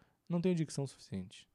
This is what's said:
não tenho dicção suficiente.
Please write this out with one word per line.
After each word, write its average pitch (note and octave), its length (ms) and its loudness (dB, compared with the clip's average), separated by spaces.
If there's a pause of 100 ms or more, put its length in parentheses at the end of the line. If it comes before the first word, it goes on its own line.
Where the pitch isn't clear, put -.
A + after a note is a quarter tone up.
(280)
não F3 120 0
tenho F3+ 140 4
dicção D3 320 0
suficiente. - 680 -10